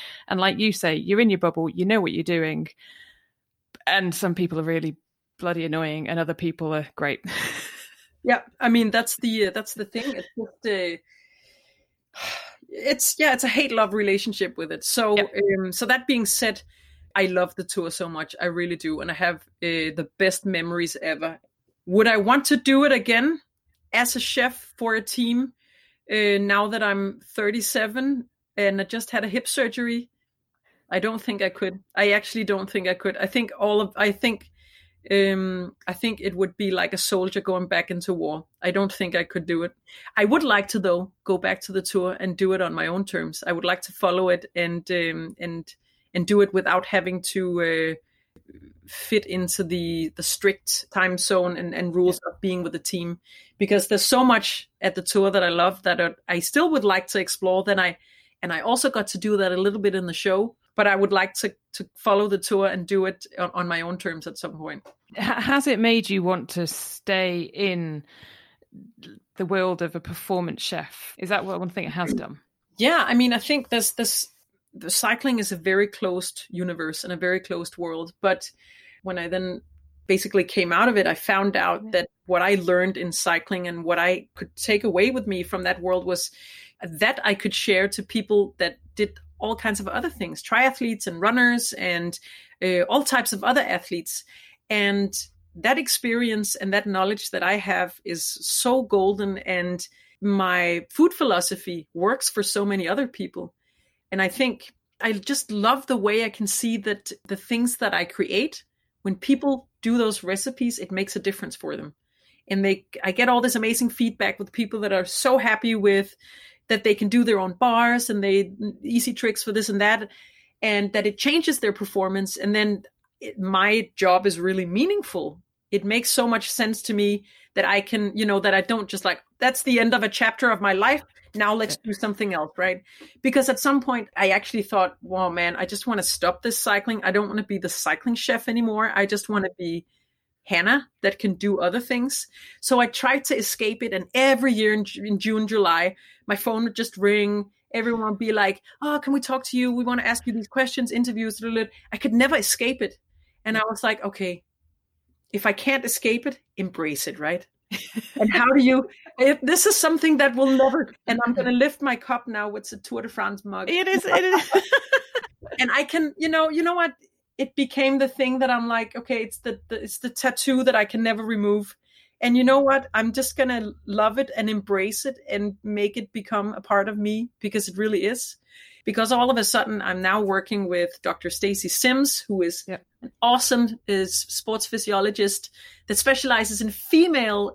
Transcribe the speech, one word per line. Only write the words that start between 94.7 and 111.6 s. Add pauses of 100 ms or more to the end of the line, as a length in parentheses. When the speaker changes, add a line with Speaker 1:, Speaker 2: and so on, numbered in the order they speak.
Speaker 2:
that
experience
and
that
knowledge
that
I
have
is
so
golden,
and (360)
my
food
philosophy
works
for
so
many
other
people. (580)
And
I
think (280)
I
just
love
the
way
I
can
see
that (160)
the
things
that
I
create, (380)
when
people (140)
do
those
recipes,
it
makes
a
difference
for